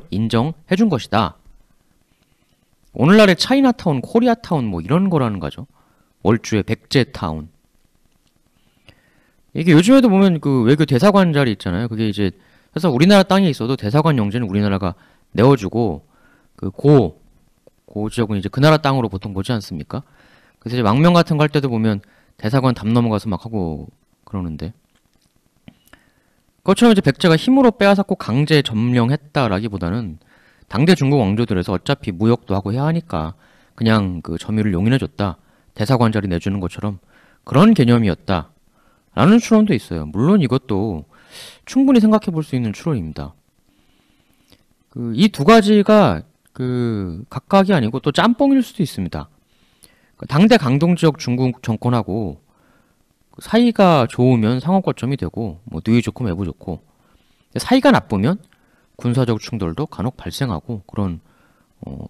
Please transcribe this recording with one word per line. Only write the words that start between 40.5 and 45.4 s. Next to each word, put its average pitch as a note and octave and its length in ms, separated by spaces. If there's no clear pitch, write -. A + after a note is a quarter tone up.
충분히 C4 340
생각해 G#3+ 320
볼 D#3+ 120
수 - 120
있는 A#2 180
추론입니다. D#2+ 600
그 A#2+ 260
이 F#3 160
두 C#3 120